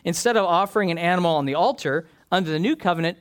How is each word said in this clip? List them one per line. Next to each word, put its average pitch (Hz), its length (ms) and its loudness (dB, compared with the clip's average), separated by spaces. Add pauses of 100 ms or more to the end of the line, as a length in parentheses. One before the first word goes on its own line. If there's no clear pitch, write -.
Instead 226 320 -2
of 202 80 4
offering 185 480 0
an 170 60 -2
animal 170 400 2
on 139 80 0
the 139 100 -2
altar, 165 500 0 (280)
under 175 160 0
the 156 100 -2
new 262 180 0
covenant, 170 440 -2